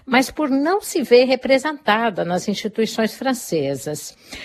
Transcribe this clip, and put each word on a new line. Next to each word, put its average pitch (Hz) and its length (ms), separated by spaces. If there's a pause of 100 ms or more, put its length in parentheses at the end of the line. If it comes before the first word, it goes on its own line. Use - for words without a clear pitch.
mas 262 260
por 302 200
não 294 280
se 359 240
ver 240 220
representada 254 960
nas 175 260
instituições 214 640
francesas. 151 1000 (300)